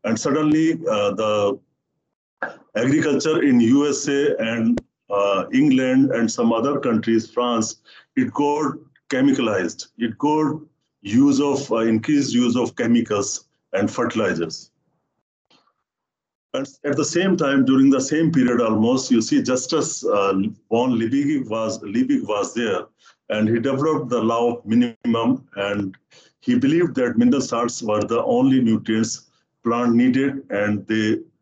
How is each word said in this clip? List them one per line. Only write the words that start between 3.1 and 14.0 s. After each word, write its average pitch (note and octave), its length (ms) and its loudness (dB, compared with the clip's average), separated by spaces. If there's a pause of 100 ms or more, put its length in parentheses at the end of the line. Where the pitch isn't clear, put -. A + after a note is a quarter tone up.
in B2+ 160 4
U C#3 300 4
S A#2+ 180 -4
A C#3+ 300 0
and, A#2 440 -2 (280)
uh, G2+ 420 0
England C3 600 2
and A2+ 200 -2
some A#2 220 0
other C#3 260 -2
countries, A2+ 500 0
France, A#2+ 520 -2 (340)
it A#2+ 180 -2
got D3 420 -2 (340)
chemicalized. B2+ 760 0 (100)
It A2+ 200 -6
got D3+ 440 -2 (400)
use B2+ 380 2
of, C#3+ 320 -2
uh, A2+ 60 0
increased A2+ 560 0
use A#2+ 240 2
of A#2+ 180 -2
chemicals A2+ 720 -2 (260)
and G2+ 180 -2
fertilizers. F#2 800 -4 (1800)